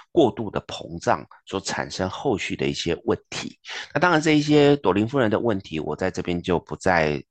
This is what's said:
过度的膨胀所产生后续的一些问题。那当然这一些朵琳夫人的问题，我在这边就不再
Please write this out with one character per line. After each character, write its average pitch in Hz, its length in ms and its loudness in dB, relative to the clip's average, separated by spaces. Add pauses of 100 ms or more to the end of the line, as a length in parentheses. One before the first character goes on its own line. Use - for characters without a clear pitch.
过 151 220 4
度 107 180 -8
的 - 120 -4
膨 - 420 -14
胀 98 180 2 (240)
所 95 140 -6
产 71 320 -6
生 92 180 -4
后 117 280 -2
续 - 180 -6
的 67 100 -4
一 71 60 0
些 80 320 -4
问 - 160 -2 (100)
题。 - 300 -12 (340)
那 - 60 0
当 175 100 4
然 156 120 4
这 156 160 4
一 147 40 4
些 147 360 6
朵 95 160 0
琳 104 120 2
夫 135 140 -2
人 113 100 2
的 104 80 2
问 110 220 0
题， 80 220 -8
我 76 120 -6
在 92 160 -2
这 87 140 -6
边 87 180 -4
就 87 160 0
不 - 200 -6
再 78 540 0